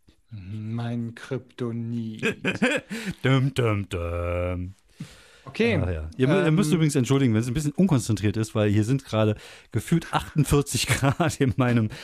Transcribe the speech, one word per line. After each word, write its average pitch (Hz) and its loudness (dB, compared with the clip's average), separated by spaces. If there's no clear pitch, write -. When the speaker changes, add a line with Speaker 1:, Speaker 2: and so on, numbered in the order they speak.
Speaker 1:
Mein 113 -8
Kryptonit. 117 -6
Speaker 2:
<laughs> 226 -4
Dum, 135 2
dum, 107 0
dum. 87 -4
Speaker 1:
Okay. 208 0
Speaker 2:
Ah, 90 0
ja. 80 -6
Ihr 127 2
mü-, 165 4
ihr 160 2
müsst 160 2
Speaker 1:
Ähm, - -
Speaker 2:
übrigens 160 4
entschuldigen, 131 4
wenn 107 4
es 123 -2
ein 120 -4
bisschen 147 -2
unkonzentriert 107 2
ist, 110 -4
weil 107 2
hier 104 4
sind 135 0
gerade 107 2
gefühlt 160 0
achtundvierzig - 0
<laughs> - -8
Grad 139 0
in 135 2
meinem 120 2